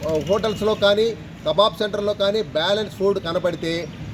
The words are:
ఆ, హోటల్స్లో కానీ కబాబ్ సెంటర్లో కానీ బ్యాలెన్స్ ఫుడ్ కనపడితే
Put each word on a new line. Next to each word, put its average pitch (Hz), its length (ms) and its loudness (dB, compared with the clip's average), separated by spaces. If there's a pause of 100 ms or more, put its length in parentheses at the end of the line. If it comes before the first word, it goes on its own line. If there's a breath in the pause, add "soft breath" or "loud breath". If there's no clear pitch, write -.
ఆ, 156 120 2 (100)
హోటల్స్లో 214 440 0
కానీ 202 340 4 (380)
కబాబ్ 170 300 4
సెంటర్లో 208 380 -2
కానీ 202 280 0
బ్యాలెన్స్ 180 540 -2
ఫుడ్ 196 240 2
కనపడితే 165 680 -2 (260)